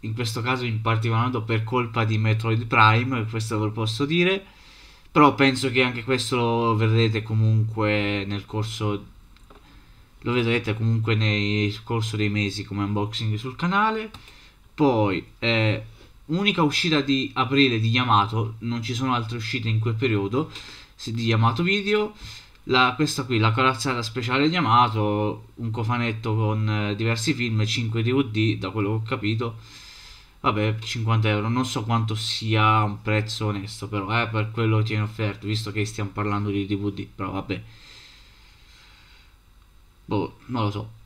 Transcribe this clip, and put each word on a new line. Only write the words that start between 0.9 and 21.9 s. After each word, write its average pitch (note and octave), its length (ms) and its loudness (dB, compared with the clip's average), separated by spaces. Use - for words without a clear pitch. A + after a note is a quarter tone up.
modo B2+ 160 -2
per A2 220 0
colpa A#2 400 0
di A2 160 0
Metroid A2 480 2
Prime, A#2 580 4
questo A2 320 -4
ve G#2+ 80 0
lo G#2 60 -2
posso A2 340 -2
dire, F3 400 0
però D3 240 8
penso C3+ 380 2
che B2+ 100 2
anche A#2+ 220 0
questo B2+ 320 0
lo A#2 400 2
vedrete A2 480 2
comunque G#2+ 1040 2
nel G2+ 180 -6
corso, G#2+ 600 -4
lo A2+ 140 -6
vedrete A#2 420 0
comunque A2+ 400 2
nel G#2 680 0
corso A2 340 -4
dei G#2 140 0
mesi G2+ 340 -2
come G2+ 200 -4
unboxing G#2 540 -2
sul B2 180 -10
canale. G#3+ 560 0
Poi, G#2+ 500 2
eh, A2+ 460 0
unica F#3 380 2
uscita D3+ 380 2
di C3+ 340 0
aprile C3 440 2
di A2+ 100 2
Yamato, A2 680 2
non A#2 220 -4
ci A2+ 140 -4
sono C3 180 -2
altre A#2 240 -4
uscite A2+ 320 -4
in A2 80 2
quel A2+ 160 0
periodo, A2+ 580 0
se-, - 160 -10
di A2+ 140 -2
Yamato A#2 360 2
Video. G#3 540 0